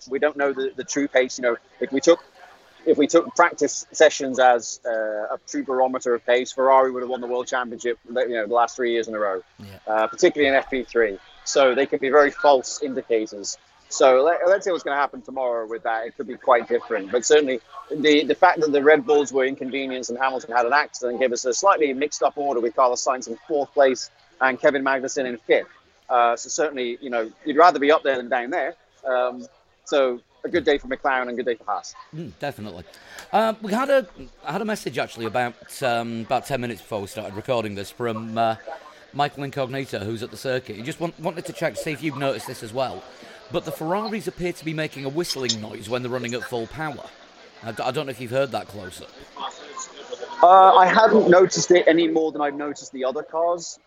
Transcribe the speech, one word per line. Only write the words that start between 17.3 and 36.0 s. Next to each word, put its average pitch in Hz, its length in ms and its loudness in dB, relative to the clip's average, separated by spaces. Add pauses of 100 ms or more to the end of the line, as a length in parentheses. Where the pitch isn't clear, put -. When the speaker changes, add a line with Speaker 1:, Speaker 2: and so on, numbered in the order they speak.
Speaker 1:
the, 151 340 4
the 139 120 0
fact 180 260 4
that 156 100 0
the 139 120 2
Red 147 220 6
Bulls 147 260 2
were 131 140 2
inconvenienced 131 640 -6
and 120 80 -8
Hamilton 127 380 -4
had 120 100 4
an 120 80 0
accident 127 460 -2
gave 127 120 2
us 120 140 -6
a 123 80 0
slightly 160 400 2
mixed 147 300 -4
up 143 140 -2
order 139 220 -2
with 113 160 -4
Carlos 123 280 2
Sainz 131 240 -4
in 113 100 -10 (100)
fourth 143 260 -4
place 135 360 2 (320)
and 131 180 0
Kevin 143 240 2
Magnussen 135 420 -2
in 120 120 -8
fifth. 117 300 0 (420)
Uh, 120 260 4
so 127 140 -14
certainly, 131 500 -4
you 139 100 -12
know, 113 220 -4 (140)
you'd 151 100 -4
rather 160 240 8
be 143 120 2
up 156 120 4
there 135 140 0
than 123 100 -8
down 123 220 -2
there. 160 260 -6 (300)
Um, 123 420 -2 (380)
so 131 340 0 (240)
a 147 60 -8
good 156 160 -2
day 147 120 4
for 131 100 -10
McLaren 127 420 -2
and 120 80 -6
good 123 80 -6
day 120 100 -2
for - 80 -20
Haas. 95 320 -8 (180)
Speaker 2:
Mm, 156 260 -14
definitely. 104 440 -12 (480)
Uh, 220 300 2
we 214 100 -8
had 254 180 -2
a, 269 160 2 (380)
had 156 180 -6
a 226 40 -4
message 196 320 -6
actually 113 280 -6
about, 120 560 -6
um, 117 400 -2